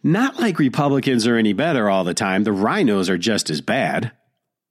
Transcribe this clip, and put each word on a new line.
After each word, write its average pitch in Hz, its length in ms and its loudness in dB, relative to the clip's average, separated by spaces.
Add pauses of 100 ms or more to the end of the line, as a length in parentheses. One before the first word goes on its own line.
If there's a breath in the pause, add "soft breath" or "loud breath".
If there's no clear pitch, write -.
Not 226 360 0
like 208 200 0
Republicans 135 680 2
are 120 100 2
any 107 160 2
better 127 360 0
all 95 140 2
the 87 100 -2
time. 98 300 0
The 107 80 0
rhinos 104 580 0
are 92 80 0
just 98 320 -2
as 76 120 -4
bad. 95 500 -2 (600)